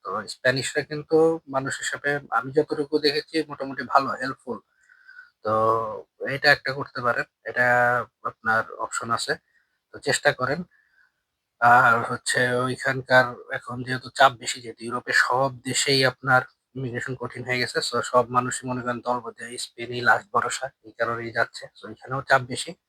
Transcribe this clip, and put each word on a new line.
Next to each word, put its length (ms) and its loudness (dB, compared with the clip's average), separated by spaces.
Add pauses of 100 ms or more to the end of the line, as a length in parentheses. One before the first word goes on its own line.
তো 220 -6
স্প্যানিশরা 540 -2
কিন্তু 360 -2 (300)
মানুষ 300 -4
হিসাবে 420 -4 (120)
আমি 200 -2
যতটুকু 480 0
দেখেছি 480 0
মোটামুটি 360 -10
ভালো, 280 2
হেল্পফুল। 460 -8 (840)
তো 100 0 (760)
এটা 220 2
একটা 220 2
করতে 280 -8
পারেন, 240 0 (200)
এটা 220 0 (560)
আপনার 500 -2
অপশন 380 -6
আছে, 220 -2 (600)
তো 60 -16
চেষ্টা 340 2
করেন। 260 -2 (1000)
আর 420 6
হচ্ছে 520 -2
ওইখানকার 720 2 (280)
এখন 300 -8
যেহেতু 260 -6
চাপ 220 6
বেশি, 300 -8
যেহেতু 220 -14
ইউরোপের 300 -6
সব 480 2
দেশেই 440 2
আপনার 360 2 (340)
ইমিগ্রেশন 400 -6
কঠিন 280 -10
হয়ে 160 -2
গেছে, 200 -2
so 220 -4
সব 280 2
মানুষই 380 -2
মনে 140 -4
করেন 180 -4
দলবদ্ধ 440 -6
হয়ে 140 -12
স্পেনই 440 -8
লাস্ট 300 2
ভরসা, 400 -2 (120)
এই 80 -20
কারণেই 400 -4
যাচ্ছে। 440 -4
So 160 -16
এখানেও 300 -8
চাপ 200 2
বেশি 300 -8 (180)